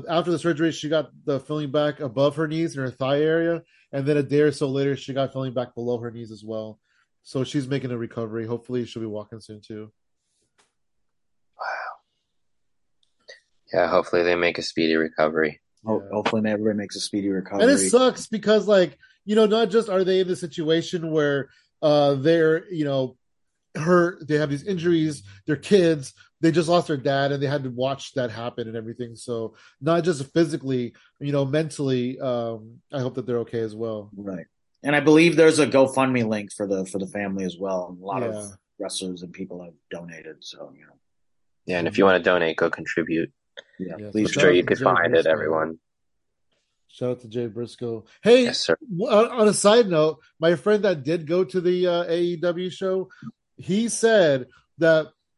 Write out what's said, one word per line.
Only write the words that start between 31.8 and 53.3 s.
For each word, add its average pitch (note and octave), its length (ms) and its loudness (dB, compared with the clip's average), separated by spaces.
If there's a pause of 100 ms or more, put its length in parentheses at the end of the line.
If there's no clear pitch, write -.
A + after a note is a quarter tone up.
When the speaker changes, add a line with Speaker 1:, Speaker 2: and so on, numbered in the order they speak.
Speaker 1:
um, A#2 600 -6 (100)
I C#3+ 100 -6
hope B2 160 -6
that A#2 100 -6
they're A#2+ 140 -2
okay A2+ 200 -6
as A2 140 -6
well. G#2+ 420 -8
Speaker 3:
Right. F#2+ 300 -10 (380)
And C#3+ 100 0
I D3 60 2
believe D#3 340 6
there's D#3 240 6
a D3 80 4
GoFundMe C3 600 2
link G#2+ 260 -4
for G#2+ 120 -6
the, F#2+ 220 -2
for G2 120 -6
the F#2+ 100 -4
family G2 360 -6
as F2+ 140 -6
well. F#2 300 -4
And F2+ 120 -16
a F#2 60 -16
lot G2 160 -6
Speaker 1:
Yeah. F#2+ 60 -4
Speaker 3:
of G2+ 240 -10 (260)
wrestlers F#2 440 -8
and F2 100 -14
people F#2 320 -14
have E2+ 100 -20 (160)
donated. E2 500 -16
So, C#2+ 320 -18
you D2 140 -20
know. - 60 -20 (760)
Speaker 2:
Yeah, F2+ 140 -2
and E2 80 -2
if - 100 -4
you F#2+ 60 6
wanna F#2 160 6
donate, E2+ 360 2
go E2 140 0
contribute. E2 640 -4 (480)
Speaker 3:
Yeah, E2+ 180 -10
Speaker 1:
Yeah, G#2 140 -14
Speaker 3:
please - 0 -
Speaker 1:
so A2 60 -2 (100)
Speaker 2:
I'm - 40 -10
sure C#3+ 100 0
Speaker 1:
shout F#2 120 4
Speaker 2:
you F2+ 60 4
Speaker 1:
out - 20 2
to - 60 -8
Speaker 2:
could - 100 0
Speaker 1:
Jay C3 60 -2
Speaker 2:
find F2+ 220 2
it, D#2+ 40 -2
Speaker 1:
Briscoe. E2 200 2
Speaker 2:
everyone. D#2+ 480 -2 (1080)
Speaker 1:
Shout - 240 -6
out B2 120 -6
to A#2 60 -16
Jay A#2+ 200 -4
Briscoe. A2+ 560 -10 (180)
Hey, B3 220 8
Speaker 2:
Yes, - 160 -2
sir. - 160 2 (120)
Speaker 1:
w-, G#3+ 240 -4
on, A3+ 200 6
on A3 160 4
a G3+ 40 6
side G#3+ 360 4
note, D#3 320 2 (180)
my E3 160 4
friend G#3 300 2
that F3 180 0
did D#3+ 240 -2
go F3 160 2
to F#3 180 -4
the, F3+ 280 0
uh, E3+ 160 0
A E3+ 160 -2
E F3 160 -2
W F3 340 -2
show, F#3+ 400 -4 (460)